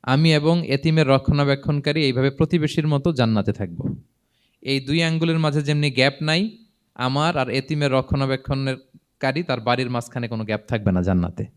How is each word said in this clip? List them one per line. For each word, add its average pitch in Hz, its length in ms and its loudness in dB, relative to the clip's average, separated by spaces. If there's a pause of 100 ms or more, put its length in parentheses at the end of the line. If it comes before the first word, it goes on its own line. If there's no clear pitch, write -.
"আমি 156 320 4
এবং 160 340 2
এতিমের 156 400 2
রক্ষণাবেক্ষণকারী 143 920 2
এইভাবে 135 300 2
প্রতিবেশীর 156 560 0
মতো 151 260 0
জান্নাতে 110 400 2
থাকব।" 85 420 -6 (640)
এই 135 180 -2
দুই 147 240 -2
আঙ্গুলের 160 360 0
মাঝে 147 220 0
যেমনি 147 300 0
গ্যাপ 131 300 2
নাই, 170 360 -2 (380)
আমার 143 420 0
আর 127 120 -2
এতিমের 139 420 -2
রক্ষণাবেক্ষণকারী 135 1500 -4
তার 123 160 -4
বাড়ির 123 300 0
মাঝখানে 120 380 -6
কোনো 110 180 -6
গ্যাপ 107 220 -2
থাকবে 104 240 0
না 90 100 2
জান্নাতে। 90 440 0 (120)